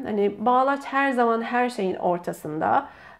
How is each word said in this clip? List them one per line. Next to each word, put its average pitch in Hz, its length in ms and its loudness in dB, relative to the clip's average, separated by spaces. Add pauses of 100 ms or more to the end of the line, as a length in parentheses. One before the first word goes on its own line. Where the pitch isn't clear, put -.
Hani 202 340 0
bağlaç 262 460 2
her 277 280 0
zaman 233 300 2
her 240 280 0
şeyin 190 260 -2
ortasında. 175 920 -2 (320)